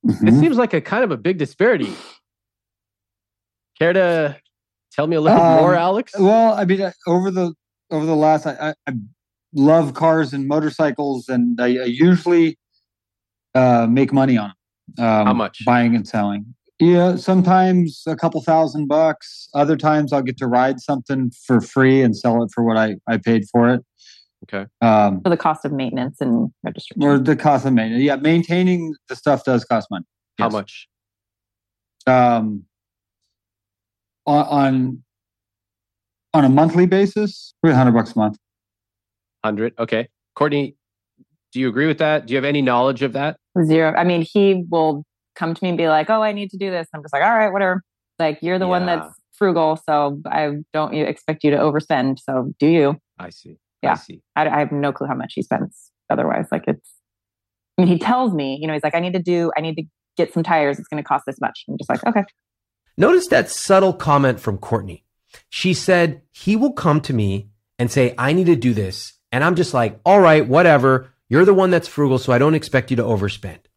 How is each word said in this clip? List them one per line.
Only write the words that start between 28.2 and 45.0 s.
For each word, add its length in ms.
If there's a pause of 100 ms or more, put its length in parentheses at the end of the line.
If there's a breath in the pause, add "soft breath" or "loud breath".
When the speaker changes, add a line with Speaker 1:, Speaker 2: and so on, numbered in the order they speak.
Speaker 1:
the 80
stuff 280
does 220
cost 240
money. 160 (320)
Speaker 2:
How 80
Speaker 1:
Yes. 80
Speaker 2:
much? 340 (1160)
Speaker 1:
Um, 580 (1600)
on, 200
on, 560 (1300)
on 140
a 20
monthly 380
basis, 680 (100)
three 120
hundred 180
bucks 220
a 40
month. 180 (1080)
Speaker 2:
Hundred. 340
Okay. 300 (260)
Courtney, 420 (760)
do 80
you 80
agree 180
with 120
that? 280
Do 60
you 60
have 80
any 160
knowledge 400
of 100
that? 240 (260)
Speaker 3:
Zero. 320
I 100
mean, 180
he 480
will 340 (320)